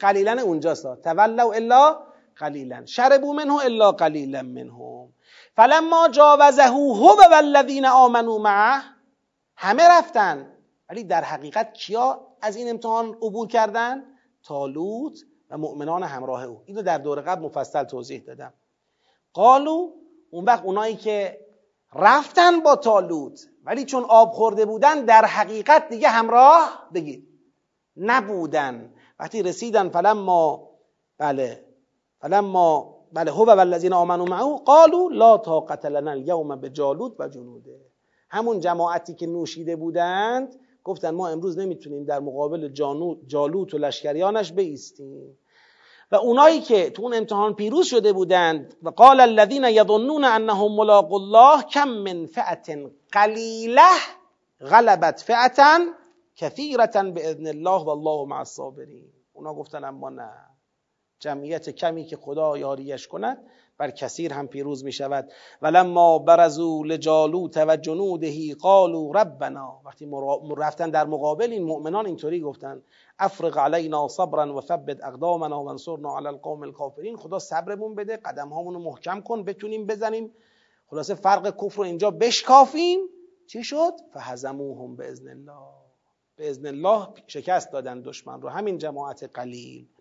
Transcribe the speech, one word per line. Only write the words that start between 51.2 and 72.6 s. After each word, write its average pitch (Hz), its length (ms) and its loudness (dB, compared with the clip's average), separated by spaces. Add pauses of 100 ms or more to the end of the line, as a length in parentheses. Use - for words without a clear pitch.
کم 285 260 -2
من 190 380 -8
فئة 160 640 -10 (220)
قلیلة 226 800 4 (720)
غلبت 170 600 4
فئة 247 420 2 (760)
کثیرة 240 640 -4
باذن 160 440 -8
الله 160 380 -4
والله 151 400 -6
مع 139 140 -12
الصابرین"، 135 760 -18 (200)
اونا 151 220 -18
گفتن: 147 300 -16
"اما 135 260 -16
نه، 123 200 -20 (880)
جمعیت 147 520 -10
کمی 165 340 -8
که 156 120 -16
خدا 151 420 -6
یاریش 139 500 -12
کند 226 380 -12 (320)
بر 143 120 -8
کثیر 143 420 -10
هم 139 160 -12
پیروز 139 360 -12
می‌شود." 139 480 -10 (300)
"ولما 170 560 4
برزوا 160 640 2
لجالوت 156 720 -2
و 156 200 2
جنوده 160 800 -8
قالوا 170 600 0
ربنا"، 139 720 -6
وقتی 143 220 -20
مرا-، 143 520 -8
رفتن 151 320 -6
در 151 160 0
مقابل 151 460 -6
این 196 120 -8
مؤمنان 160 420 -8
اینطوری 165 340 -8
گفتن: 135 420 -14 (360)